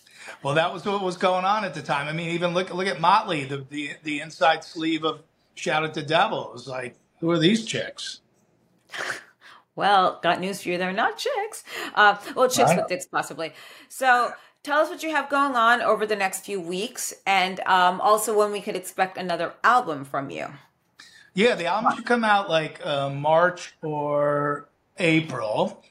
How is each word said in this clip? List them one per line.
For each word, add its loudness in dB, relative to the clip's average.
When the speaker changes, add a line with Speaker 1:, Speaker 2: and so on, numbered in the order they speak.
Speaker 1:
Well, 0
that 2
was -10
what 0
was -4
going 2
on 0
at -6
the -10
time. -2
I -6
mean, -4
even -2
look, -2
look -2
at -4
Motley, 2
the, -8
the, -8
the -4
inside 0
sleeve -4
of -4
Shout -2
at -4
the -6
Devil. 0
It -16
was -16
like, -10
"Who -2
are 2
these 4
chicks?" -8
Speaker 2:
Well, 4
got 2
news -6
for -6
you. -2
They're -2
not -2
chicks. -6
Uh, 6
well, 4
chicks 4
Speaker 1:
I 4
Speaker 2:
with 0
Speaker 1:
know. -4
Speaker 2:
dicks, -6
possibly. -6
So 2
tell 0
us 0
what -12
you -4
have 0
going 2
on 4
over 2
the 0
next -2
few -6
weeks, -6
and, 0
um, 4
also 2
when 4
we -4
could -6
expect -4
another -4
album 2
from -6
you. -6
Speaker 1:
Yeah, 4
the -4
album 0
should -10
come 2
out, 2
like, 0
uh, -2
March 2
or -2
April, 0